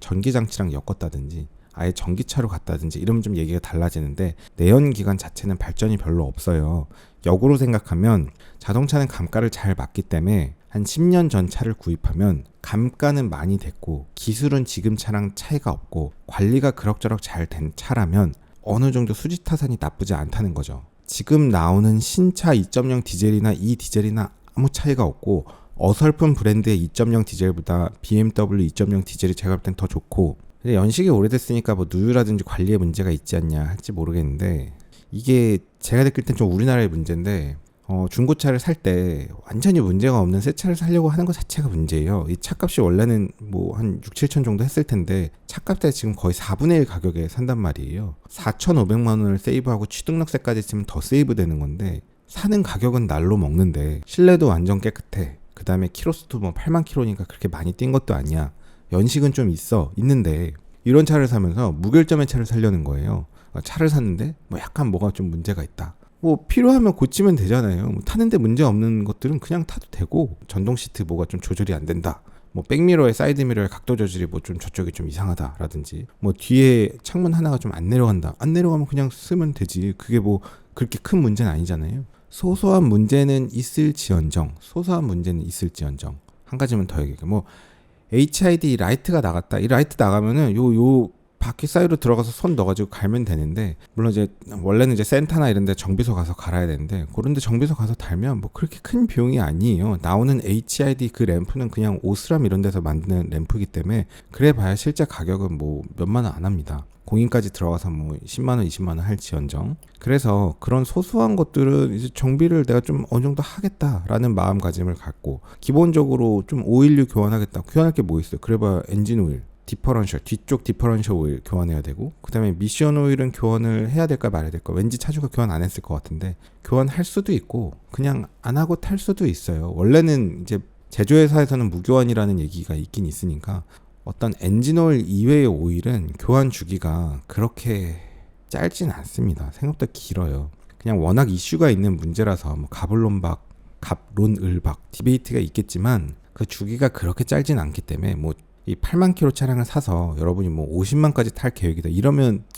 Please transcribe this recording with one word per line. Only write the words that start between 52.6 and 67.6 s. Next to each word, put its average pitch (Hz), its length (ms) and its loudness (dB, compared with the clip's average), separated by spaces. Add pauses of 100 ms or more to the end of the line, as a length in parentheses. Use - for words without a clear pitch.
가격은 120 440 0
날로 85 320 2
먹는데, 76 680 0
실내도 175 420 6
완전 92 320 2
깨끗해. 90 600 -6 (140)
그 - 120 -16
다음에 92 280 0
키로수도 - 460 -6
뭐, 95 160 -4
팔만 160 300 -2
킬로니까 110 400 -4
그렇게 - 240 -6
많이 85 240 -6
뛴 127 180 -4
것도 131 240 0
아니야. 73 380 -2 (400)
연식은 127 400 2
좀 120 180 0
있어, 80 460 -2
있는데, 87 560 2 (320)
이런 139 200 8
차를 151 220 4
사면서 101 460 2
무결점의 143 560 4
차를 117 180 -2
사려는 107 380 2
거예요. 71 420 -4 (260)
아, 135 80 -8
차를 156 280 0
샀는데 127 480 0 (100)
뭐, 90 140 -8
약간 - 260 -4
뭐가 101 240 0
좀 95 180 -4
문제가 82 360 -4
있다. - 320 -12 (260)
뭐, 160 240 0
필요하면 247 480 6
고치면 175 420 2
되잖아요. 101 520 0